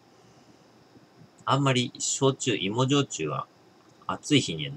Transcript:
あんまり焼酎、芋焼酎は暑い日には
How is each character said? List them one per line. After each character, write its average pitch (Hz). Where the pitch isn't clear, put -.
あ 123
ん 139
ま 135
り 123
焼 -
酎、 113
芋 113
焼 143
酎 78
は 67
暑 95
い 131
日 85
に 73
は 69